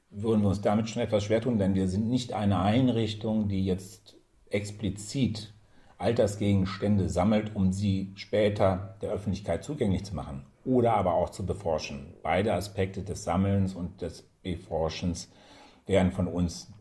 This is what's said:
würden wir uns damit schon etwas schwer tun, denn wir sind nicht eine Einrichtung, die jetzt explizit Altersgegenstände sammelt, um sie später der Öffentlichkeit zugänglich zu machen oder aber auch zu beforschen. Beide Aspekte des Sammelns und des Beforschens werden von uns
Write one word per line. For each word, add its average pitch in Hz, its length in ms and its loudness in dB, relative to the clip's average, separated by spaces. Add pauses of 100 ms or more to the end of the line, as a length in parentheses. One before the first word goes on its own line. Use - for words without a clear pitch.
(100)
würden 107 320 0
wir 101 80 4
uns 92 100 0
damit 110 280 0
schon 120 140 -4
etwas 104 220 2
schwer 110 160 2
tun, 120 180 0
denn 98 160 2
wir 95 140 2
sind 107 200 0
nicht 127 240 -2
eine 101 280 2
Einrichtung, 110 880 2
die 95 160 0
jetzt - 520 -6 (320)
explizit 104 1040 -4 (460)
Altersgegenstände 101 1080 2
sammelt, 104 480 2
um 95 160 4
sie 95 420 0
später 101 880 0
der 95 80 -4
Öffentlichkeit 92 540 -4
zugänglich 117 400 0
zu - 100 -10
machen 69 300 -8 (200)
oder 120 300 4
aber 90 200 2
auch 87 160 0
zu 98 160 -8
beforschen. 78 760 -4
Beide 95 320 2
Aspekte 95 480 -4
des - 220 -8
Sammelns 95 500 2
und 87 280 -10
des - 200 -8 (200)
Beforschens 85 880 -4 (560)
werden 92 260 4
von 90 140 0
uns 85 540 -2